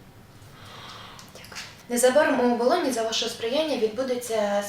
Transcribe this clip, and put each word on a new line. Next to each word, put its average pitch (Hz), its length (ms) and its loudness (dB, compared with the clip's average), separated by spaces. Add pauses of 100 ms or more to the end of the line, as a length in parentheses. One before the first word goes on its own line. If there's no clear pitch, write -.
(1300)
Дякую. - 280 -16 (280)
Незабаром 254 500 4 (120)
у 240 40 2
Оболоні 269 360 2
за 226 120 -2
вашого 226 280 -2
сприяння 277 460 -2
відбудеться 214 920 -2